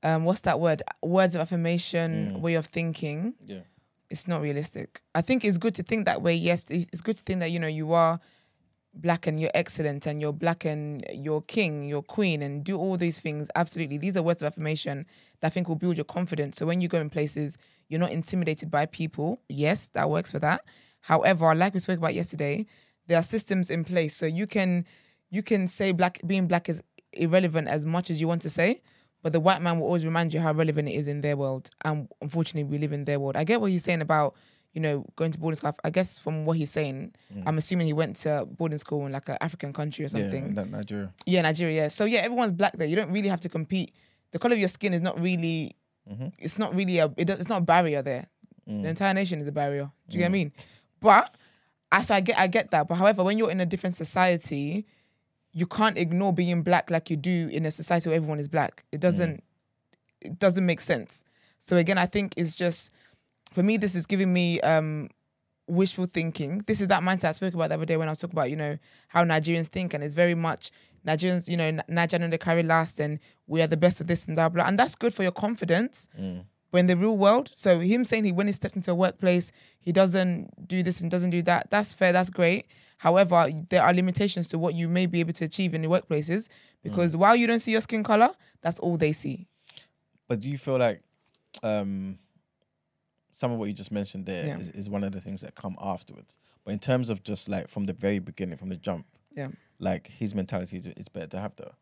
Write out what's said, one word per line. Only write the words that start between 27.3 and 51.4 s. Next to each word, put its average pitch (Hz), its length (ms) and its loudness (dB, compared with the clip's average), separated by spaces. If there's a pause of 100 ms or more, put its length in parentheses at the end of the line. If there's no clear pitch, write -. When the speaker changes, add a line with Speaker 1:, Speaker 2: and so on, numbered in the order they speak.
Speaker 1:
as 147 180 -2
much 170 240 -2
as 160 100 -2
you 160 80 0
want 170 160 0
to 160 60 -6
say, 175 320 0 (400)
but 160 120 -2
the 165 60 4
white 170 220 4
man 170 180 2
will 156 80 0
always 135 180 0
remind 165 280 0
you 156 60 0
how 160 140 2
relevant 151 360 2
it - 40 -6
is 143 140 -2
in 143 140 -4
their 147 160 0
world. 135 320 -4 (140)
And 151 240 -2 (140)
unfortunately, 151 480 -4
we 147 80 -2
live 147 160 -2
in 143 120 -6
their 143 140 0
world. 139 160 -2
I 151 80 0
get 220 180 2
what 202 100 0
he's 180 120 0
saying 170 180 0
about, 151 340 2 (380)
you 160 80 -8
know, 147 240 -2 (100)
going 165 160 -2
to 156 80 -8
boarding 160 180 -2
school. 147 260 -4
I 156 60 -2
guess 185 300 -2
from 156 260 -4
what 165 120 0
he's 147 140 -2
saying, 135 420 -4 (200)
Speaker 2:
Mm. 196 140 -10
Speaker 1:
I'm 156 100 0
assuming 170 300 0
he 151 60 0
went 156 240 -2
to 147 280 -2
boarding 156 320 -4
school 147 300 -6
in, 135 40 -8
like, 135 180 -8
an - 120 -6
African 151 320 -6
country 147 300 -6
or - 40 -6
Speaker 2:
Yeah, - 20 -6
Speaker 1:
something. 107 360 -4
Speaker 2:
in 104 100 -6
that 101 140 -6
Nigeria. 104 420 -8 (140)
Speaker 1:
Yeah, 180 160 2
Nigeria. 156 420 0
Yeah. 151 60 0
So 208 160 -2
yeah, 226 140 2
everyone's 240 340 0
black 196 240 0
there. 160 100 -2
You 160 80 0
don't 185 160 -2
really 202 180 0
have 175 120 -2
to 180 80 -8
compete. 165 420 -4 (400)
The 165 80 -6
color 240 140 2
of 226 60 2
your 190 100 4
skin 196 240 -2
is 170 80 0
not 175 180 -2
really, 165 560 0 (340)
Speaker 2:
Mm-hmm. 107 180 -8 (120)
Speaker 1:
it's - 180 -8
not 208 180 -2
really 180 240 2
a, 156 180 4
it 175 80 0
does, 190 140 -2
it's 180 100 -8
not 214 140 0
a - 20 0
barrier 165 360 4
there. 131 240 -6 (440)
Speaker 2:
Mm. 208 140 -6
Speaker 1:
The 175 60 -2
entire 190 240 0
nation 185 280 -2
is 143 60 -6
a 147 40 -8
barrier. 143 400 -2 (160)
Do 113 100 -6
you - 20 -2
get 175 60 2
what - 20 2
I - 20 2
Speaker 2:
Mm. - 40 0
Speaker 1:
mean? 170 180 -2 (500)
But 214 340 8 (560)